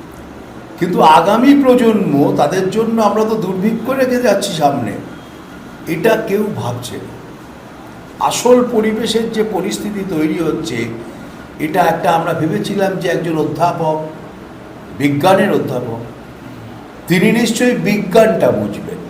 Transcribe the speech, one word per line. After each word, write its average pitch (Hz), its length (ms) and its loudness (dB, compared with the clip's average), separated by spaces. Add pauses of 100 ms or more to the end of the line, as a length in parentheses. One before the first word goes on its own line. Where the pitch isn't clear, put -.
(800)
কিন্তু 180 220 2
আগামী 214 640 6
প্রজন্ম, 208 720 4
তাদের 185 340 2
জন্য 220 300 2
আমরা 214 240 2
তো 220 100 0
দুর্ভিক্ষ 208 540 -2
রেখে 247 320 0
যাচ্ছি 196 320 2
সামনে, 127 380 0 (960)
এটা 165 400 2
কেউ 208 280 0
ভাবছে 117 400 -6
না। - 180 -12 (1120)
আসল 247 460 4
পরিবেশের 220 640 0
যে 214 180 0
পরিস্থিতি 202 580 -4
তৈরি 175 300 0
হচ্ছে, 123 460 -4 (720)
এটা 156 240 0
একটা, 165 280 2
আমরা 165 220 2
ভেবেছিলাম 190 680 -2
যে 175 100 -4
একজন 165 280 -2
অধ্যাপক, 160 600 0 (1000)
বিজ্ঞানের 170 560 2
অধ্যাপক, 123 460 -4 (1080)
তিনি 180 240 4
নিশ্চয়ই 240 440 2
বিজ্ঞানটা 208 760 4
বুঝবেন। - 480 -4 (100)